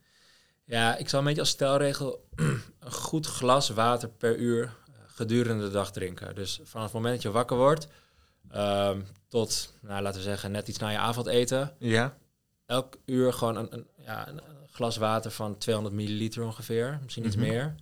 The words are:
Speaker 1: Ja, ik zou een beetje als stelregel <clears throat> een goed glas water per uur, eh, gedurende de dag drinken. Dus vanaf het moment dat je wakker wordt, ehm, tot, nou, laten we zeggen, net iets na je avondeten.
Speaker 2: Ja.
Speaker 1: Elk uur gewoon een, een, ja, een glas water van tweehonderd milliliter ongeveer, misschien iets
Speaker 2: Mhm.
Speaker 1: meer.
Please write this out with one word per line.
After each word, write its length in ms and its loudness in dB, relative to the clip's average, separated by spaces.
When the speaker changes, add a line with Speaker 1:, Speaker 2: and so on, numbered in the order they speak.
Speaker 1:
Ja, 340 2
ik 120 -6
zou 120 2
een 60 2
beetje 140 2
als 80 2
stelregel 800 0
<clears throat> 280 -6
een 120 -16
goed 360 -2
glas 420 4
water 400 2
per 280 0
uur, 260 2
eh, 300 -14
gedurende 560 0
de 80 -4
dag 200 0
drinken. 440 -6
Dus 280 -6
vanaf 220 -8
het 80 -6
moment 200 0
dat 100 -4
je 80 -2
wakker 260 2
wordt, 300 4
ehm, 520 2
tot, 540 -2
nou, 200 -6
laten 180 -4
we 60 -8
zeggen, 260 -4
net 160 -4
iets 120 -8
na 100 -4
je 80 0
avondeten. 840 0
Speaker 2:
Ja. 380 2
Speaker 1:
Elk 400 -4
uur 280 4
gewoon 220 0
een, 180 -6
een, 140 -12
ja, 300 -10
een 140 -14
glas 260 -2
water 340 2
van 260 -6
tweehonderd 380 -2
milliliter 480 -2
ongeveer, 600 -4
misschien 220 -8
iets 100 0
Speaker 2:
Mhm. 100 2
Speaker 1:
meer. 360 -2